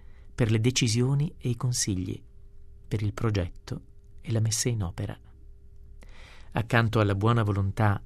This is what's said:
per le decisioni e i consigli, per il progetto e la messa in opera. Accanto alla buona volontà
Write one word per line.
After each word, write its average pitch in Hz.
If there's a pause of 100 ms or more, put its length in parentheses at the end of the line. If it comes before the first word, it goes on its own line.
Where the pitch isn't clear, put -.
(340)
per 113
le 113
decisioni 127
e 127
i 120
consigli, 110 (680)
per 107
il 104
progetto 107 (400)
e -
la 110
messa 110
in 113
opera. 101 (1300)
Accanto 113
alla 101
buona 110
volontà 101